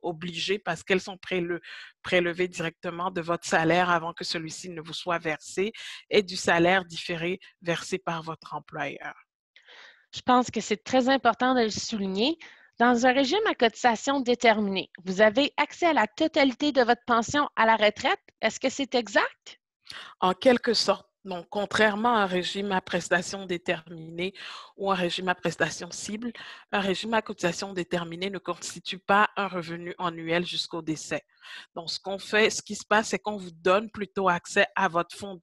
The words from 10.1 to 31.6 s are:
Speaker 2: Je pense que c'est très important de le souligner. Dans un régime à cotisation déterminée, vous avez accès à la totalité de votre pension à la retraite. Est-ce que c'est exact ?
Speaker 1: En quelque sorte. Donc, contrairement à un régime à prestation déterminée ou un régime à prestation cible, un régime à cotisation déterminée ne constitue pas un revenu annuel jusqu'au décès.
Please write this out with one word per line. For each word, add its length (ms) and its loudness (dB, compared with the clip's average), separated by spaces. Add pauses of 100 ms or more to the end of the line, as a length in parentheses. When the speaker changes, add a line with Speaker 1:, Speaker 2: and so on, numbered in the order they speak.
Speaker 2:
Je 60 -12
pense 300 4
que 100 -6
c'est 240 -4
très 240 2
important 460 4
de 80 4
le 80 2
souligner. 680 -2 (400)
Dans 280 4
un 80 6
régime 340 2
à 60 0
cotisation 640 2
déterminée, 720 2 (140)
vous 180 2
avez 340 4
accès 300 0
à 80 4
la 120 4
totalité 640 2
de 100 4
votre 240 2
pension 500 2
à 80 6
la 120 6
retraite. 440 2 (220)
Est-ce 180 -2
que 80 0
c'est 260 -4
exact ? 640 -2 (600)
Speaker 1:
En 140 2
quelque 400 4
sorte. 320 0 (180)
Donc, 240 -8
contrairement 680 2
à 40 4
un 60 2
régime 440 -2
à 120 0
prestation 640 -2
déterminée 880 -6 (420)
ou 160 0
un 20 4
régime 360 -2
à 40 2
prestation 560 -4
cible, 400 -8 (400)
un 100 0
régime 340 -2
à 80 2
cotisation 500 -4
déterminée 560 -4
ne 80 -8
constitue 600 -10
pas 400 2
un 100 -2
revenu 500 -8
annuel 460 -2
jusqu'au 380 -6
décès. 400 -6 (520)